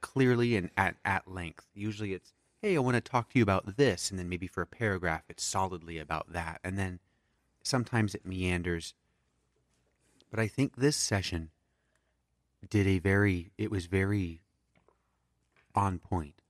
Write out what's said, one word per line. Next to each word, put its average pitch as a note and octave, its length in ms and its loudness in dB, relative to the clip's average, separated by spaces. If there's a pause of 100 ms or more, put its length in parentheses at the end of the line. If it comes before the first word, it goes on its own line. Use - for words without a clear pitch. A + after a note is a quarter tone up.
clearly A#2+ 560 4
and F2 200 0
at, F#2+ 280 2
at F#2+ 260 -2
length. F2 440 -10
Usually G#2 380 -6
it's, - 200 -12 (280)
"Hey, G3+ 160 0
I D3 40 2
wanna B2 200 2
talk - 300 -4
to - 80 2
you A#2+ 40 6
about G2 340 0
this," B2 340 2
and F#2+ 80 -6
then F2 100 -6
maybe F2+ 180 -6
for F2 160 -6
a E2+ 40 -4
paragraph F2 640 -2
it's - 140 -12
solidly F2 560 -4
about D#2 340 -8
that. E2 320 -6
And F#2+ 140 -4
then F#2 220 -4 (640)
sometimes A#2 520 0
it - 120 -10
meanders. F2+ 680 -2 (1400)
But A2 100 -4
I A2 80 2
think - 280 -2
this C#3 200 2
session F2 540 -2 (1160)
did G2+ 180 4
a F#2+ 120 4
very, F#2+ 580 2
it G#2+ 140 -4
was F#2+ 160 -2
very F#2+ 540 0 (1300)
on G2 240 2
point D#2 520 -6